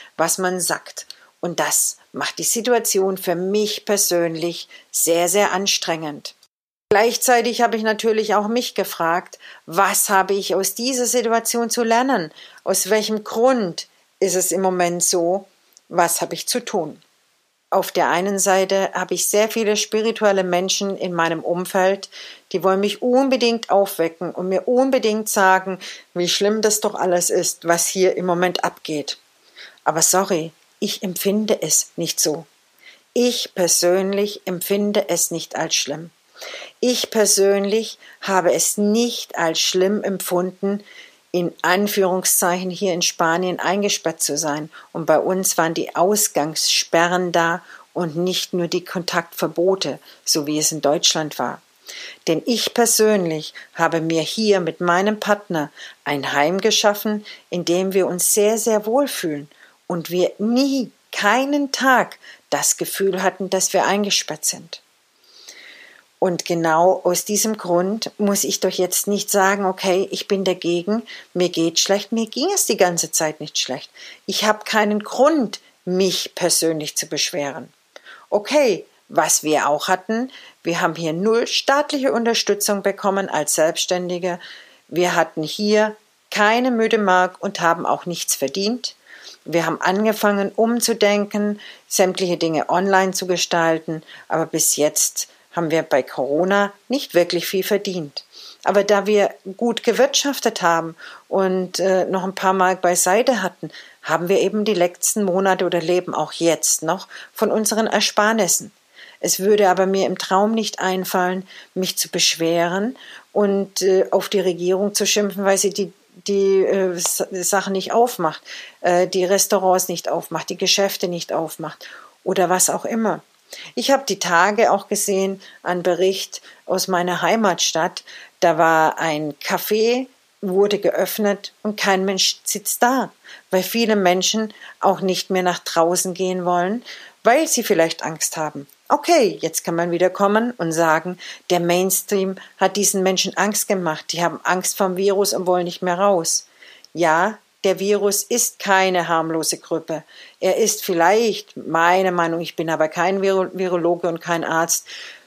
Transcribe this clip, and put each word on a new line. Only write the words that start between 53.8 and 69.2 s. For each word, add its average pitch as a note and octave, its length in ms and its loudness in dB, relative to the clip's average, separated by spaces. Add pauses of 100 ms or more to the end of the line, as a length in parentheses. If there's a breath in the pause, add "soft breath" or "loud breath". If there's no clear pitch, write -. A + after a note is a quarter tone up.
mir D#3+ 220 0
hier G3+ 400 2
mit D#3+ 180 -6
meinem F#3+ 400 2
Partner F#3+ 520 -2 (340 loud breath)
ein C#3+ 260 -4
Heim D#3 300 2
geschaffen, G#3 640 0 (240 loud breath)
in F3 160 -6
dem F#3 280 0
wir F#3 140 2
uns F3 260 0
sehr, G#3+ 240 4
sehr G#3+ 280 0
wohl B3+ 240 2
fühlen D3 400 -6 (380 soft breath)
und E3+ 240 -4
wir F3 260 2
nie, B3 520 0 (220)
keinen C4+ 600 0
Tag B3 440 2 (320 loud breath)
das - 280 0
Gefühl F#3 440 -2
hatten, F#3 280 -2
dass F#3+ 240 0
wir F3+ 120 2
eingesperrt F#3+ 600 -2
sind. - 360 -8 (1400 loud breath)
Und F3+ 280 -2
genau E3+ 580 2
aus F3+ 220 0
diesem G#3 300 -2
Grund F#3+ 640 -2
muss G3+ 280 0
ich - 140 -4
doch F#3 120 0
jetzt F3+ 340 -2
nicht G3+ 240 -2